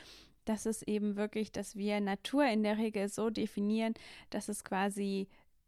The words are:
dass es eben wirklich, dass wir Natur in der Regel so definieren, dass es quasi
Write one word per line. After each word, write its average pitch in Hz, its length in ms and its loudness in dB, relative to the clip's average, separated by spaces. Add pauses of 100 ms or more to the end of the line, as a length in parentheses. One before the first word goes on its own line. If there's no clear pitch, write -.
(460)
dass 214 200 -2
es 220 160 -2
eben 208 340 0
wirklich, 214 360 -2
dass - 240 -8
wir 208 260 0
Natur 202 440 2
in 214 180 4
der 208 140 4
Regel 214 320 0
so 220 200 0
definieren, 220 640 0 (380)
dass - 180 -4
es 208 140 -4
quasi 196 640 0 (400)